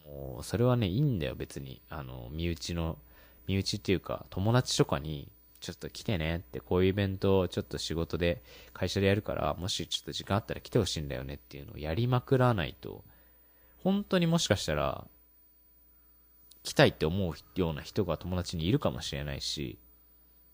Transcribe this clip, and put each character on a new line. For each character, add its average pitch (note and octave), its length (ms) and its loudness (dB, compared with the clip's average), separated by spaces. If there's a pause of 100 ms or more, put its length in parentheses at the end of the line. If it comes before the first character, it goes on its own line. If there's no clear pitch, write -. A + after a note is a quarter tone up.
も C#2 340 -10
う、 - 20 -10
そ - 120 -4
れ A#2 80 2
は B2 140 6
ね、 A2 100 2
い F#2 120 2
い - 20 4
ん C3+ 160 4
だ D2 80 0
よ、 A#1+ 80 -2
別 - 260 -8
に。 C2+ 300 -12
あ D#2 140 -8
の、 B1+ 280 -10
身 E2 180 -2
内 E2+ 260 -4
の、 E2 240 -2 (480)
身 F#2+ 100 2
内 G2 200 0
っ - 20 -10
て - 120 0
い F2+ 40 6
う D#2+ 40 2
か、 - 300 -8
友 G#2 240 2
達 - 240 2
と D3 80 6
か C#2+ 140 0
に、 D2 320 -8 (280)
「ち - 120 -8
ょ - 20 -12
っ - 40 -12
と D2+ 120 -10
来 - 140 -12
て F#2 160 0
ね」 D#2+ 180 0
っ - 40 -6
て、 - 200 -12
「こ - 140 -2
う F#2 80 6
い - 20 6
う F#2+ 40 6
イ F#2 40 2
ベ G2+ 140 0
ン G2 100 -4
ト G2 220 4
を F2+ 80 2
ち - 100 -8
ょ G#2 40 0
っ - 20 -14
と - 160 -6
仕 - 160 -4
事 E2 240 -2
で、 E2+ 240 0 (280)
会 - 160 -4
社 G2 120 -2
で G2 80 4
や G2 80 6
る G#2+ 80 0
か - 100 -4
ら、 D2+ 220 0
も F2 120 -4
し - 200 -4
ち - 140 -4
ょ - 20 -20
っ - 20 -20
と D2 60 -8
時 - 120 -8
間 G2 140 2
あ - 40 2
っ - 40 -20
た - 80 -6
ら - 80 -6
来 - 80 -16
て - 80 0
ほ G2 80 4
し - 120 -4
い D#2 40 -2
ん C#2+ 60 -6
だ C2 80 -4
よ C2 80 -6
ね」 C#2 120 -8
っ - 40 -10
て - 180 -16
い C#2 40 -12
う C#2 40 -16
の - 80 -16
を C#2+ 60 -14
や D2+ 120 -4
り A#2 140 0
ま B2+ 160 4
く C3+ 160 2
ら B2 160 6
な E2 140 0
い - 120 -8
と、 G1+ 240 -12 (760)
本 G3+ 240 2
当 F#3+ 160 2
に E3+ 80 4
も E3 100 4
し - 100 0
か G#2 100 4
し - 100 -4
た D#2 80 0
ら、 C#2 320 -2 (1500)
来 - 120 -8
た D3 120 8
い G2+ 40 8
っ - 40 2
て D#2 140 0
思 F#2 200 2
う D2+ 60 -2 (220)
よ F2 160 2
う - 20 -6
な C#2+ 80 -8
人 - 240 -2
が D#2+ 140 0
友 F2+ 180 -4
達 F2 200 -4
に D#2+ 100 0
い G#2 40 4
る C3+ 60 4
か E2+ 140 0
も A#1+ 100 -8
し - 140 -6
れ C#2+ 80 -6
な C#2+ 100 -4
い C2+ 80 -8
し、 - 380 -6 (760)